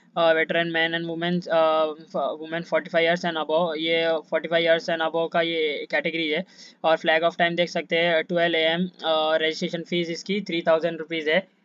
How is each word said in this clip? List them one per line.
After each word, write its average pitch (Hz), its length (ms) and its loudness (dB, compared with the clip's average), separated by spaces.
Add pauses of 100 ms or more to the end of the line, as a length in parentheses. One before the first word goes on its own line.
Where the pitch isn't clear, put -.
(160)
अ, 165 180 4
veteran 160 320 0
men 165 280 0
and 170 160 -4
women, 175 380 -4
अ, 160 360 4
फ-, 156 580 -6
women 165 220 -8
forty-five 165 400 0
years 170 160 2
and 170 160 -4
above, 156 420 0
ये 165 280 0
forty-five 165 560 0
years 165 220 2
and 165 180 -2
above 160 300 -2
का 175 80 0
ये 160 500 -2
कैटेगरी 160 380 -2
है। 160 160 -2 (400)
और 160 120 4
flag 160 260 2
of 170 80 2
time 170 220 0
देख 170 160 0
सकते 165 280 -4
हैं, 165 280 2
ट्वेल्व 170 320 0
ए 160 40 2
एम। 165 260 0
अ, 156 500 0
रजिस्ट्रेशन 160 460 -2
फीस 170 280 -4
इसकी 185 300 -4
थ्री 170 220 -4
थाउजेंड 165 360 2
रुपीज़ 156 320 -4
है, 180 180 0 (160)